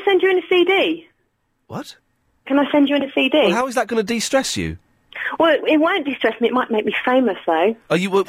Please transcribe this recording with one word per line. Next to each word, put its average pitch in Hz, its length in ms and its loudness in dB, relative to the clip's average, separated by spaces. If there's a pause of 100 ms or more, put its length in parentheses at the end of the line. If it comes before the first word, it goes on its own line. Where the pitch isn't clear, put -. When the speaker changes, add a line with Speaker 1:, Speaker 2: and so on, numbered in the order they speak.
Speaker 1:
send 381 180 2
you 381 80 2
in 370 80 2
a 349 100 -4
C 359 160 2
D? 339 440 0 (580)
Speaker 2:
What? - 300 -14 (500)
Speaker 1:
Can 277 140 0
I 269 100 -2
send 285 180 4
you 285 60 -2
in 277 80 0
a 269 100 -6
C 269 160 -2
D? 294 100 2
Speaker 2:
Well, 233 140 4
how 240 140 0
is 247 80 -10
that 226 140 -2
gonna 226 160 0
de-stress 233 520 -2
you? 80 220 -6 (600)
Speaker 1:
Well, 320 120 4
it, 269 140 0
it 302 140 4
won't 339 260 0
de-stress 240 340 -2
me. 240 80 2
It 233 60 -2
might 247 160 -2
make 214 140 0
me 208 100 -2 (100)
famous, 247 400 2
though. 175 300 2 (160)
Speaker 2:
Are 156 60 2
you, 185 140 -2
wh-, 190 180 0